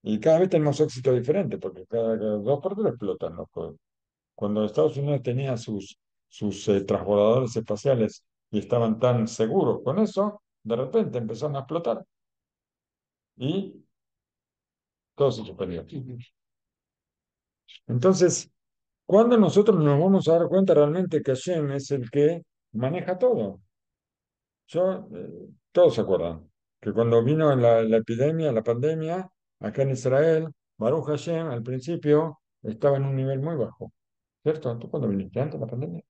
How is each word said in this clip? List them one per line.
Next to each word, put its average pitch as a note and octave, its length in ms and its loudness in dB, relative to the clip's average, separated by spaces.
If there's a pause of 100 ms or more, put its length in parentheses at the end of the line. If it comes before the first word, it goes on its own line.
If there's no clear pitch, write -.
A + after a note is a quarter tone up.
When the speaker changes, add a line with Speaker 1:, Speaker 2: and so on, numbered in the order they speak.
Speaker 1:
Y G#2+ 180 -4
cada D#3+ 200 4
vez F#3 100 2
tenemos D3+ 300 2
éxito C3+ 320 0
diferente, B2+ 460 0
porque F2+ 280 -12
cada, A2+ 320 -2
cada G#2+ 200 -2
dos B2+ 220 -2
por G3+ 160 -6
tres G#3 120 -2
explotan E2+ 480 -6
los E2+ 140 -12
cohetes. E2 300 -12 (540)
Cuando G#2+ 300 -2
Estados D3 320 0
Unidos C#3+ 260 -2
tenía B2 360 -4
sus, G#2 400 -10 (300)
sus, - 400 -6
eh, G2 140 2
transbordadores G#2 760 2
espaciales A2+ 680 -2 (260)
y G#2+ 100 -2
estaban A2+ 380 0
tan A#2+ 300 2
seguros B2+ 560 0
con C#3+ 140 -2
eso, G#3 440 -2 (200)
de A2+ 140 -2
repente C#3+ 420 -2
empezaron A#2 380 -6
a C3+ 40 -6
explotar. E3+ 440 -4 (1300)
Y D#3+ 480 -6 (1300)
todo C#3 180 2
se A2 120 -10
suspendió. F2+ 380 -8
Speaker 2:
Ujú. B2+ 360 -12 (1700)
Speaker 1:
Entonces, F3 640 2 (560)
¿cuándo A#3 300 6
nosotros G3 420 6
nos D3 220 4
vamos F#3 280 2
a E3 100 4
dar E3 100 2
cuenta F#3 260 4
realmente D3+ 480 2
que C3+ 100 0
Hashem D3+ 400 -2
es C#3 180 -6
el B2+ 200 -4
que D#3+ 320 2 (300)
maneja F3 460 -4
todo? B2+ 420 0 (1080)
Yo, F#3+ 460 -2
eh, - 340 -14 (240)
todos F3 240 6
se A2 40 0
acuerdan E2+ 480 -2 (320)
que G#2 120 -6
cuando A#2 300 4
vino D3+ 340 2
la, A#2 260 6
la A2+ 160 2
epidemia, C#3 540 0
la A2 100 0
pandemia, D#3+ 680 -2 (320)
acá G#2 220 -4
en C3+ 80 0
Israel, D3+ 580 2 (300)
Baruch C3 280 0
Hashem, D#3+ 420 -4
al A#2 140 -6
principio, D3+ 800 0 (220)
estaba C#3 340 0
en C#3 80 0
un C3+ 120 -2
nivel C3+ 240 -2
muy D#3 160 -4
bajo. - 360 -8 (500)
¿Cierto? C#3 360 -4
¿Tú - 100 -14
cuándo C3 200 -4
viniste? G2 320 -4
¿Antes - 200 -4
de - 60 -6
la - 40 -12
pandemia? D#3+ 400 -8